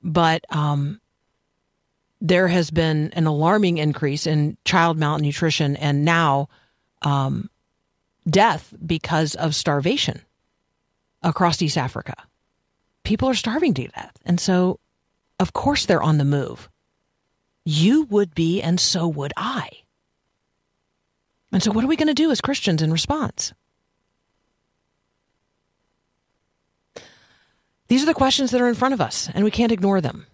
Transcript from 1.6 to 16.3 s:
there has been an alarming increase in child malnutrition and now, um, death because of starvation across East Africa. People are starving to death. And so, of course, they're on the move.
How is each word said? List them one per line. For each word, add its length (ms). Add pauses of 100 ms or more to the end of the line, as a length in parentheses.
there 280
has 220
been 440
an 120
alarming 520
increase 480
in 380
child 340
malnutrition 760
and 280
now, 440 (540)
um, 480 (800)
death 440 (120)
because 500
of 200
starvation 680 (1000)
across 400
East 160
Africa. 360 (880)
People 260
are 60
starving 400
to 140
death. 360
And 160
so, 380 (600)
of 140
course, 340
they're 160
on 160
the 60
move. 440 (1000)